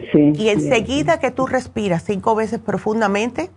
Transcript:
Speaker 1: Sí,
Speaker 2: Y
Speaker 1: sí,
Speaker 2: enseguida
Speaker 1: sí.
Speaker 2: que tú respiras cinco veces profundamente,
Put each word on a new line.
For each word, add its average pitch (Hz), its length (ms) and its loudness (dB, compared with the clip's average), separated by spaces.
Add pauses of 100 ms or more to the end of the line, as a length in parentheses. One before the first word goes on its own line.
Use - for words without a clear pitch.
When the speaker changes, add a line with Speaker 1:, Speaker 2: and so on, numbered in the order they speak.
(120)
Speaker 1:
Sí, 151 220 6
Speaker 2:
Y 151 100 -4
Speaker 1:
sí, 214 60 4
Speaker 2:
enseguida 240 640 2
Speaker 1:
sí. 320 60 -2
Speaker 2:
que 247 120 -2
tú 262 160 -2
respiras 214 560 -2
cinco 208 320 0
veces 220 240 -4
profundamente, 214 960 -2